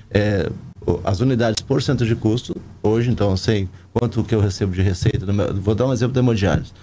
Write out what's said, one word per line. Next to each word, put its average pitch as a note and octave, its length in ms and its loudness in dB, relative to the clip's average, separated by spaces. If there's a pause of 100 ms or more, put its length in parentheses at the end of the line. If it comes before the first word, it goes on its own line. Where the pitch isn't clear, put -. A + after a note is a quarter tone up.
é, G#2 400 0 (380)
o, F2 160 0
as F#2+ 160 0
unidades A#2 420 0
por C#3 220 0
centro B2 240 0
de A2+ 80 2
custo. A2+ 400 -2 (260)
Hoje, A#2 300 2
então, G2+ 200 0
eu F#2+ 40 2
sei G2 320 0 (240)
quanto A2+ 320 0
que G#2+ 100 -6
eu A2 60 4
recebo G2+ 320 0
de F2+ 100 0
receita. F#2 440 0
No G2 80 -2
meu, G2+ 220 0
vou G2+ 200 0
dar B2 120 2
um C3+ 40 0
exemplo A#2+ 220 0
da B2+ 80 2
hemodiálise. G2+ 500 2 (120)